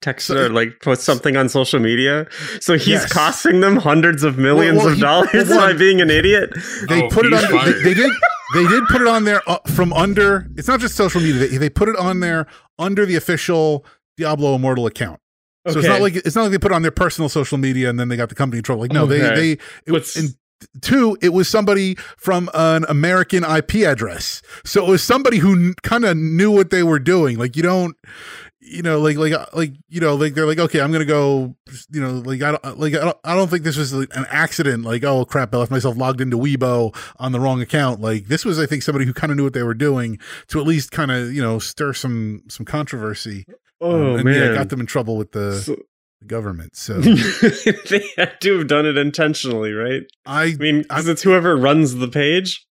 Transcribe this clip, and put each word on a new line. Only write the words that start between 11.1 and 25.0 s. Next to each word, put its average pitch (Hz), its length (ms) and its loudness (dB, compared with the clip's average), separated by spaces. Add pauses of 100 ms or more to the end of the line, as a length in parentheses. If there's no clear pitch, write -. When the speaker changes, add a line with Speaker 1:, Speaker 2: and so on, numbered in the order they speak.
Speaker 2:
media. 139 280 2
They, 127 80 -4
they 143 140 0
put 208 180 0
it 220 80 -2
on 185 240 -2
there 165 260 -2 (320)
under 196 280 0
the 180 100 0
official 156 680 0 (320)
Diablo 147 360 0
Immortal 127 320 0
account. 98 340 -6 (480)
So 156 100 0
it's 151 80 2
not 143 80 6
Speaker 1:
Okay. 123 80 2
Speaker 2:
like, 190 140 0
it's 165 180 -4
not 226 80 2
like 214 80 2
they 190 80 0
put 196 140 0
it - 20 0
on 165 80 0
their 160 80 0
personal 160 380 -2
social 143 280 -2
media 131 320 0
and 120 100 -2
then 123 100 -4
they 123 80 -4
got 117 120 -4
the - 60 -12
company 127 240 -4
in 110 60 -6
trouble. 117 180 -2
Like, 123 100 -4
no, 156 140 4
they, 143 160 2
Speaker 1:
Okay. 113 120 2
Speaker 2:
they, 160 160 2 (360)
it 160 60 -2
was, - 0 -
Speaker 1:
What's 160 240 -4
Speaker 2:
and 156 180 -4 (460)
two, 233 420 2
it 175 80 4
was 175 180 2
somebody 202 460 0 (220)
from 180 360 -2
an 160 360 2
American 175 560 2
I 156 160 0
P 208 240 0
address. 113 580 -4 (220)
So 196 200 0
it 175 40 0
was 190 160 4